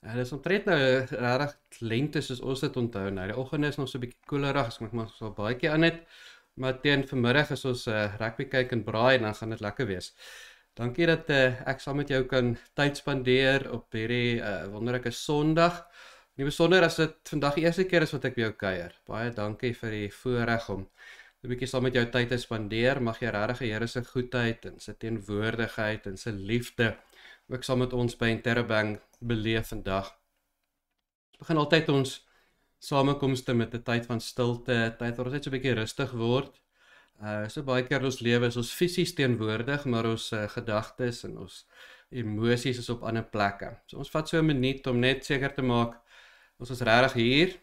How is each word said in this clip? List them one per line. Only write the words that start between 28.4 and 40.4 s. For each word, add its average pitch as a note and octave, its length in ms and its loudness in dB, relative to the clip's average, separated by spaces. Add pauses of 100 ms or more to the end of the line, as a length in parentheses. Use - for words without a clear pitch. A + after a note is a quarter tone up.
beleef A2 540 -2
vandag. G2 340 -4 (1300)
Ons - 80 -20
begin D#3+ 180 2
altyd D#3 320 4
ons C3+ 220 4 (680)
samekomste C#3 720 2
met A#2 240 0
'n A#2+ 80 -8
tyd A#2 240 -2
van A2+ 120 -2
stilte, A#2+ 520 -2
'n A#2 240 0
tyd A#2 200 -4
waar B2+ 100 -4
ons B2+ 80 -4
net C#3+ 100 -6
so C#3 60 -6
'n C3+ 80 -2
bietjie B2+ 180 0
rustig A#2+ 360 -4
word. A#2+ 480 0 (600)
Uh, G#2+ 280 -6
so D3 140 -8
baie B2+ 220 2
keer C3+ 160 0
in C3 60 0
ons C3 140 -2
lewe A#2+ 260 4
is A#2+ 100 0
ons A#2+ 160 -4
fisies F3+ 420 0
teenwoordig, A#2+ 720 0
maar A2+ 220 0
ons, A2+ 260 -2
uh, G#2+ 160 -4